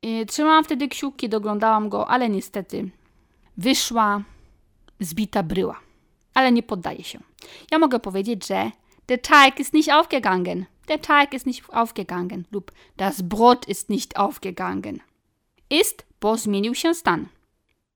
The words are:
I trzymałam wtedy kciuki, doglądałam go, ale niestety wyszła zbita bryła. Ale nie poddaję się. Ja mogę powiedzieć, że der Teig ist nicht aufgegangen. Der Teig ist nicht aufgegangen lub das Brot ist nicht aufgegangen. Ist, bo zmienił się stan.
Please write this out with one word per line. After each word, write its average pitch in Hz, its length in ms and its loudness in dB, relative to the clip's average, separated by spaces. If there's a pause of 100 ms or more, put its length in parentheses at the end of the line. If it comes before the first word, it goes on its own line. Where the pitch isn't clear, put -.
I 226 240 -4
trzymałam 311 380 4
wtedy 285 240 -2
kciuki, 262 420 -6
doglądałam 214 600 0
go, 208 200 -4
ale 247 200 2
niestety 196 600 -6 (680)
wyszła 214 640 0 (800)
zbita 196 440 -4
bryła. 175 360 -4 (540)
Ale 254 180 4
nie 233 120 4
poddaję - 400 -8
się. - 160 -16 (520)
Ja 320 80 2
mogę 262 200 4
powiedzieć, 196 480 -4
że 196 240 -2 (360)
der 254 140 0
Teig 277 380 6
ist - 140 -6
nicht 302 160 4
aufgegangen. 190 760 2 (220)
Der - 140 -2
Teig 285 320 2
ist 262 120 -8
nicht 254 240 -6
aufgegangen 185 840 -4
lub 202 200 -10 (260)
das 190 240 -2
Brot 226 460 4
ist - 220 -8
nicht - 280 -4
aufgegangen. 190 800 -6 (720)
Ist, - 360 0 (160)
bo 220 160 0
zmienił 214 380 -2
się 330 180 0
stan. 175 320 -2 (720)